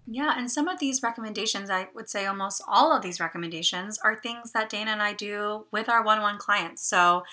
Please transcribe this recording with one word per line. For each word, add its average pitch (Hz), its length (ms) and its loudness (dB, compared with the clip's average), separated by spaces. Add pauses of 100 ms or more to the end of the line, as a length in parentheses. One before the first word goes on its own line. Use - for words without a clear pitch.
Yeah, 269 280 0
and 247 120 -4
some 302 200 2
of 370 100 -4
these 269 240 -2
recommendations, 214 640 -4
I 190 240 -2
would 220 160 -12
say 202 160 -2
almost 196 400 -2
all 277 300 6
of 202 60 2
these 180 180 -6
recommendations 170 800 -4
are 214 160 2
things 233 380 -10
that 220 160 0
Dana 220 220 -4
and 214 120 0
I 208 80 0
do 208 580 -6
with 214 200 -2
our 233 120 6
one-on-one 214 360 2
clients. 202 440 0
So 175 520 4